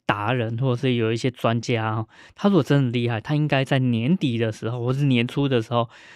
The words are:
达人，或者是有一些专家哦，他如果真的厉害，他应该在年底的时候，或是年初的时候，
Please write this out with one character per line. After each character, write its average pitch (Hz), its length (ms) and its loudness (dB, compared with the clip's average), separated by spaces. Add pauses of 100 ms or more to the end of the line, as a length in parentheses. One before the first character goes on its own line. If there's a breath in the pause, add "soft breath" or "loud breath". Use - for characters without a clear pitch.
达 104 260 0
人， 117 280 -2
或 131 160 0
者 - 0 -
是 127 180 -2
有 113 180 0
一 117 60 -2
些 123 140 -2
专 117 280 0
家 110 300 -2
哦， 113 180 -4 (280 loud breath)
他 - 120 -2
如 202 60 4
果 170 80 6
真 139 240 2
的 120 60 -2
厉 120 180 0
害， 117 100 -2
他 147 140 -4
应 151 140 2
该 135 180 2
在 135 140 0
年 123 360 2
底 127 220 -2
的 113 140 0
时 - 180 -8
候， 120 160 -6
或 127 80 -2
是 139 120 0
年 123 220 2
初 143 200 -2
的 131 160 2
时 117 100 -8
候， 117 160 0 (260 loud breath)